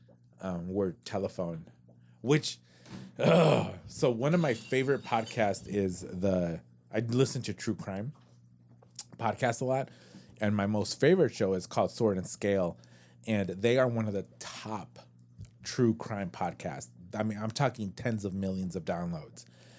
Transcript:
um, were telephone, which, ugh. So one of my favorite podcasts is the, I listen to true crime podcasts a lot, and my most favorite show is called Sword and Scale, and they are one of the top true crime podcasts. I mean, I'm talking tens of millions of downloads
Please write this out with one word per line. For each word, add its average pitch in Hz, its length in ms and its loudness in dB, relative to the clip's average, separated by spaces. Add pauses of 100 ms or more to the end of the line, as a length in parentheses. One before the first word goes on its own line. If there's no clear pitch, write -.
(400)
um, 90 320 -6
were 95 200 0 (120)
telephone, 90 600 -4 (540)
which, 143 380 2 (600)
ugh. - 540 6 (140)
So - 240 0
one 127 240 0
of 180 60 4
my 143 140 2
favorite 131 480 0
podcasts 113 640 0
is 98 360 0
the, 90 580 0 (340)
I 110 60 2
listen 123 420 2
to - 120 -4
true - 200 -2
crime 104 380 -6 (1040)
podcasts 117 420 0
a 135 40 -2
lot, 131 240 0 (520)
and 104 140 2
my 101 120 2
most 104 340 -2
favorite 156 340 6
show 95 200 2
is 92 120 -2
called 98 240 0
Sword 107 260 2
and 90 100 -4
Scale, 95 520 0 (480)
and 101 220 0
they 101 300 2
are 131 100 4
one 113 180 0
of 104 80 -2
the 95 120 -2 (120)
top - 600 -10 (640)
true 117 300 4
crime 101 360 -4
podcasts. - 580 -6 (260)
I 107 100 0
mean, 107 180 -2
I'm 110 80 -2
talking 113 420 0
tens 110 320 -2
of 95 80 -2
millions 95 440 -2
of 82 80 -6
downloads 85 600 -6 (340)